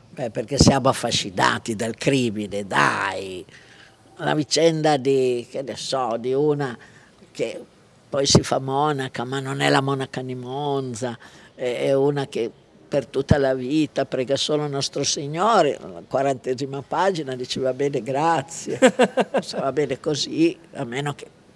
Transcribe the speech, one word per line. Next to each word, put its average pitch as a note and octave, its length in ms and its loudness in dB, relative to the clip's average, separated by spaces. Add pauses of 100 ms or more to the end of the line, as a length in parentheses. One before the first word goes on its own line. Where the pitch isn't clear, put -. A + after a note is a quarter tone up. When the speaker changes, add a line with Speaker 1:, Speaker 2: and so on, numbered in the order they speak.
(100)
Speaker 1:
Beh, B2 200 -6
perché C3 280 -6
siamo C3+ 300 4
affascinati A#2 880 0
dal A2+ 200 -4
crimine, G#2 720 0
dai. F#3 760 -2 (760)
La D3 140 0
vicenda D#3 600 2
di, B2+ 540 2
che C3+ 120 -8
ne A2+ 140 -8
so, B2 420 -2
di B2 140 -2
una C#3+ 440 0 (560)
che - 280 -6 (480)
poi C#3 160 0
si - 180 6
fa C3+ 160 0
monaca, C3+ 680 -2
ma C3+ 160 -4
non C3+ 200 -6
è C#3+ 80 2
la C#3+ 140 6
monaca C3+ 400 -2
di B2+ 120 -8
Monza, B2+ 840 -4 (360)
è, B2 260 -4
è C#3 140 2
una C#3 320 2
che A2+ 240 -4 (380)
per C#3+ 180 -2
tutta C#3 300 4
la C3+ 160 4
vita C3+ 540 0
prega C3 300 -2
solo D3+ 320 0
Nostro C#3 360 -4
Signore, E3 720 2
alla E2+ 320 -14
quarantesima C3+ 800 -2
pagina D#3 480 0
dice: B2+ 260 -6
"Va C3 140 0
bene, C#3 280 0
grazie, C#3+ 800 0
Speaker 2:
<laughs> - 800 2
Speaker 1:
va C3+ 140 0
bene C3+ 280 -2
così", D3+ 560 0 (180)
a C#3 100 -8
meno C#3 300 -4
che - 120 -18 (300)